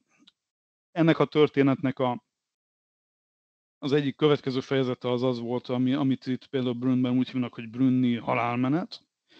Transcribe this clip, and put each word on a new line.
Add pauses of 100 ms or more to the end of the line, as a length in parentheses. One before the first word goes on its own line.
(920)
ennek
a
történetnek
a, (1600)
az
egyik
következő
fejezete
az
az
volt,
ami,
amit
itt
például
Brünnben
úgy
hívnak,
hogy
Brünni
halálmenet. (400)